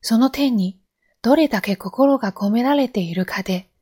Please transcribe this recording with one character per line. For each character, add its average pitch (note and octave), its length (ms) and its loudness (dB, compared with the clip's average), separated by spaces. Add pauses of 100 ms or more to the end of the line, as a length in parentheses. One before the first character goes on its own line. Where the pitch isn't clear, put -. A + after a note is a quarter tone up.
そ - 160 0
の B3+ 140 4
点 C4 260 0
に F#3+ 240 -2 (400)
ど B3+ 160 4
れ D#4 100 4
だ A3 140 -2
け G3+ 160 -2
心 C#4 400 0
が G#3 160 -4
込 - 160 -4
め A3+ 140 2
ら C4+ 120 2
れ C#4 140 0
て A3 140 -2
い E3+ 120 -6
る F#3 120 -2
か - 160 -8
で F#3 260 -4 (140)